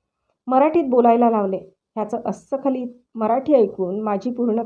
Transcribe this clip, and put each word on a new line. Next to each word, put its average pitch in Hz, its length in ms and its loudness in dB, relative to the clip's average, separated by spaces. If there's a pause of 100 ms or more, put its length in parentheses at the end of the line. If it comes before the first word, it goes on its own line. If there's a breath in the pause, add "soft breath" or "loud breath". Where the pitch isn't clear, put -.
(480)
मराठीत 302 420 2
बोलायला 240 400 4
लावले. 202 280 -2 (380)
ह्याचं 214 300 -6
अस्सखलीत 262 640 -4 (280)
मराठी 240 380 0
ऐकून 196 460 0
माझी 214 320 -4
पूर्ण 240 340 -2